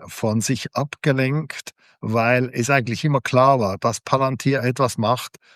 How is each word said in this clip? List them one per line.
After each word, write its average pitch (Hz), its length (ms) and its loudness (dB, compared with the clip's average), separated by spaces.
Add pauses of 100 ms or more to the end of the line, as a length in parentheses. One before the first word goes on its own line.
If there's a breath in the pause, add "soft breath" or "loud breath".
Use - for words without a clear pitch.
von 110 320 -2
sich - 360 -4
abgelenkt, 143 960 -2 (280 soft breath)
weil 120 540 2
es 123 160 -2
eigentlich 123 360 0
immer 143 160 2
klar 131 380 4
war, 101 200 -2
dass - 220 -2
Palantir 135 600 0
etwas 123 380 0
macht, 117 380 -2 (180 soft breath)